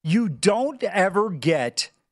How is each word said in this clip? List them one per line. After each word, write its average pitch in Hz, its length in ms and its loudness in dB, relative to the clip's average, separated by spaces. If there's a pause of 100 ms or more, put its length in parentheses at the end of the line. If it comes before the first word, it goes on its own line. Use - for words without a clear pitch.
you 214 220 2
don't 226 560 -2
ever 196 460 2
get 143 640 -2 (200)